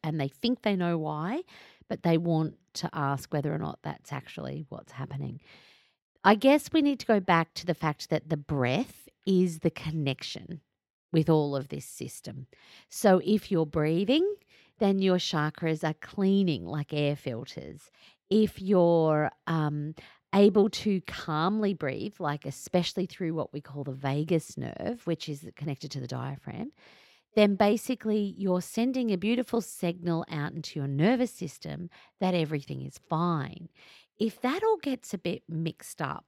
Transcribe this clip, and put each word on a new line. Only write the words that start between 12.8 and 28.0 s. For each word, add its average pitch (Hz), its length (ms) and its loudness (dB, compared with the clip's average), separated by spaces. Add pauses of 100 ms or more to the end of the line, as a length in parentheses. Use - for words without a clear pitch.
So 185 360 4
if - 260 0
you're 160 160 2
breathing, 175 600 2 (520)
then 196 220 2
your 190 180 4
chakras 160 720 -2
are 156 60 -2
cleaning 190 720 0
like 147 260 -6
air 147 240 0
filters. 113 720 -10 (400)
If 214 300 2
you're, 170 720 4 (180)
um, 151 460 -2 (400)
able 202 340 6
to 196 340 -2
calmly 196 720 -2
breathe, 147 460 -6
like, 147 260 -4
especially - 640 -2
through 165 260 -6
what 160 220 -6
we 147 60 -8
call 139 240 -10
the 139 80 -6
vagus 147 640 -2
nerve, 143 480 -6
which 170 240 -4
is 147 240 -10
connected 143 380 -8
to 139 80 -8
the 123 80 -8
diaphragm, 131 640 -8 (640)
then 208 180 6
basically 208 840 0